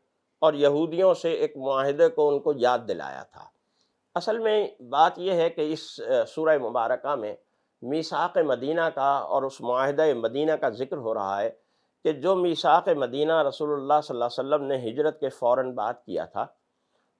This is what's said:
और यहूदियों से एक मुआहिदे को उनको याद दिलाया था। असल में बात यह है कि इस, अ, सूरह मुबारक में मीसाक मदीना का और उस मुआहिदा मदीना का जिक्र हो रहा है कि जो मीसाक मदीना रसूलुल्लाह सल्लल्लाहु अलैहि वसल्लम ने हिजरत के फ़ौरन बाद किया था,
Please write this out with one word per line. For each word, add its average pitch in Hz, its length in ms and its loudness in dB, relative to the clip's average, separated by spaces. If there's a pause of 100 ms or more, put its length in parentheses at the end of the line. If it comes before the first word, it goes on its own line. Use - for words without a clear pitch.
(420)
और 151 140 4
यहूदियों 156 600 4
से 165 200 -2
एक 147 220 -2
मुआहिदे 139 520 2
को 151 180 2
उनको 143 260 0
याद 123 280 2
दिलाया 73 420 -8
था। - 260 -20 (680)
असल 214 240 -2
में 214 360 0 (140)
बात 156 300 4
यह 185 140 0
है 170 160 2
कि 160 140 -4
इस, 151 360 -6
अ, 117 260 2
सूरह 156 340 2
मुबारक 120 460 -2 (120)
में 104 180 -8 (460)
मीसाक 156 640 -2
मदीना 147 440 0
का 139 300 0
और 110 240 -2
उस 135 180 -8
मुआहिदा 135 540 2
मदीना 139 400 -2
का 139 160 -2
जिक्र 131 260 -6
हो 113 140 -4
रहा 98 260 -2
है 110 100 -2 (560)
कि 156 100 2
जो 156 220 0
मीसाक 175 520 2 (100)
मदीना 147 440 0
रसूलुल्लाह 143 600 0
सल्लल्लाहु 120 280 -4
अलैहि - 100 -8
वसल्लम 139 240 0
ने 135 160 -2
हिजरत 143 400 -2
के 135 100 0
फ़ौरन 127 440 0
बाद 120 220 -4
किया 82 320 -8
था, 107 240 -6 (680)